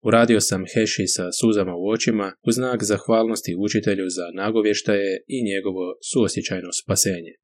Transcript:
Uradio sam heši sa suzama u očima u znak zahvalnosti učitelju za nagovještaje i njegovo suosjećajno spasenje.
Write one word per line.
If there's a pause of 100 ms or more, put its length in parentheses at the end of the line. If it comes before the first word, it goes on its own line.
Uradio
sam (100)
heši
sa (160)
suzama
u
očima (160)
u
znak
zahvalnosti
učitelju
za
nagovještaje (160)
i (120)
njegovo (260)
suosjećajno (120)
spasenje.